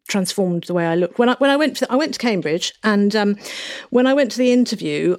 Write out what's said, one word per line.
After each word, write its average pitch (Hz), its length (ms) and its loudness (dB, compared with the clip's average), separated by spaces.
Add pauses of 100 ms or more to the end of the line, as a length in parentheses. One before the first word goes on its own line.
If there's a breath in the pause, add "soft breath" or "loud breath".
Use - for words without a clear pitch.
transformed 180 580 -2
the 180 100 -6
way 170 120 0
I 165 100 0
looked. 175 220 -2
When 240 120 4
I, 247 60 2
when 277 120 2
I 277 80 4
went 302 220 0
to, - 120 -4
I 240 60 0
went 302 160 0
to - 80 -10
Cambridge, 180 640 -2
and, 202 340 2
um, 202 200 0 (520 loud breath)
when 247 180 4
I 262 60 4
went 269 200 2
to 226 60 -8
the 247 140 4
interview, 175 680 0